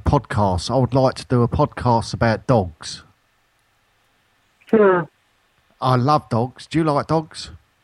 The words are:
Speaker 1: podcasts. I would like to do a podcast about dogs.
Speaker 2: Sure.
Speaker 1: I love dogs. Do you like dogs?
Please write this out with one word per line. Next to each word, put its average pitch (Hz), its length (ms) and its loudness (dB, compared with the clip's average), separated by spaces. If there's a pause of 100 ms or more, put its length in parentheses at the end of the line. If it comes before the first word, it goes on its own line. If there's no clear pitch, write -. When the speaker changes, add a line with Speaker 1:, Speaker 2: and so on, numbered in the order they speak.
Speaker 1:
podcasts. 104 680 0
I 131 40 0
would 123 180 0
like 131 200 2
to - 120 -14
do 120 160 2
a 117 40 0
podcast - 680 -2
about 110 340 -2
dogs. 101 560 -2 (1600)
Speaker 2:
Sure. 190 400 4 (720)
Speaker 1:
I 127 160 2
love 139 340 0
dogs. 120 360 -4
Do 151 140 -4
you 165 60 0
like 143 220 0
dogs? 156 440 -4 (320)